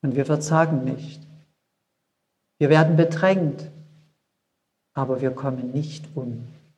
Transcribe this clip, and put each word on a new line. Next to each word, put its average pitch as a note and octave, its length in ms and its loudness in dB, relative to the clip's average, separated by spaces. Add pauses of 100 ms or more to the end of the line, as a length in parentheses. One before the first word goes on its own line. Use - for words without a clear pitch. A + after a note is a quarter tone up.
und C3 140 -2
wir C#3 100 0
verzagen D#3 560 0
nicht. - 400 -8 (1400)
Wir D3 100 4
werden D#3 280 6
bedrängt, E3+ 720 0 (1200)
aber C3 260 -2
wir C3 100 0
kommen B2+ 400 -6
nicht - 340 -6 (120)
um. A#2+ 280 -8 (340)